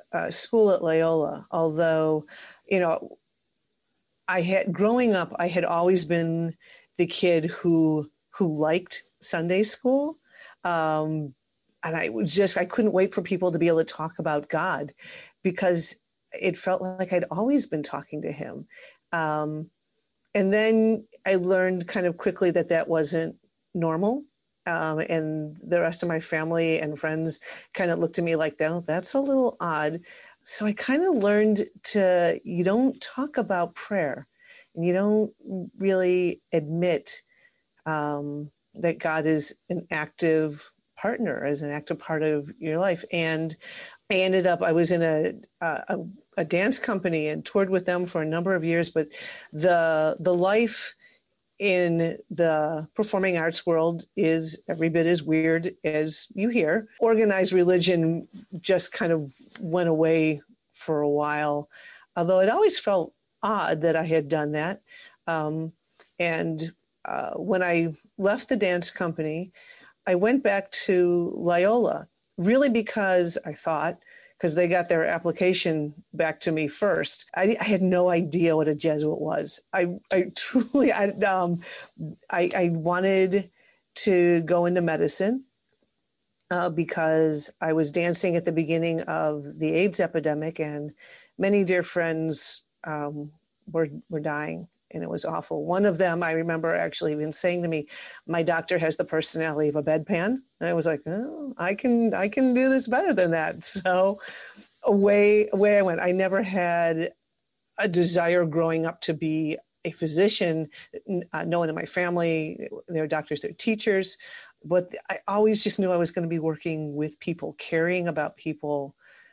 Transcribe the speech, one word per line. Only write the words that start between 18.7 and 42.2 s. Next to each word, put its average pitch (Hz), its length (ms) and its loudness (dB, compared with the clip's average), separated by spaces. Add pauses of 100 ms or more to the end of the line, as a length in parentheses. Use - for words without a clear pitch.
Um, 151 560 -2 (640)
and 196 180 2
then 220 540 4 (200)
I 190 100 2
learned 185 520 2
kind 185 180 -2
of 170 100 0
quickly 180 360 0
that 165 160 0
that 165 200 2
wasn't 160 480 0 (380)
normal. 185 500 0 (400)
Um, 160 360 -2
and 156 600 -4
the 175 180 0
rest 170 220 0
of 175 60 -2
my 160 120 -2
family 160 580 0
and 151 200 -6
friends 160 420 -2 (340)
kind 180 160 0
of 165 80 0
looked 170 200 0
at 175 60 0
me 165 120 0
like, 151 220 -2
"That, 170 280 -2
that's 175 260 -2
a 277 80 2
little 269 400 0
odd." 156 400 -2 (440)
So - 220 -4
I 208 60 0
kind 269 320 0
of 311 180 2
learned 208 420 4 (200)
to, 180 600 2
you 175 200 -2
don't 240 360 2
talk - 380 -6
about 175 360 -2
prayer 170 520 -4 (480)
and 165 100 -4
you 175 80 2
don't 208 400 2 (460)
really 180 640 2 (120)
admit, 165 680 -2 (640)
um, 147 640 -4 (240)
that 170 240 -2
God 156 280 0
is 156 300 0 (120)
an 175 220 -6
active 156 800 -2 (260)
partner, 202 480 -2
as 147 180 -2
an 147 80 -6
active 147 280 -6
part 156 240 -4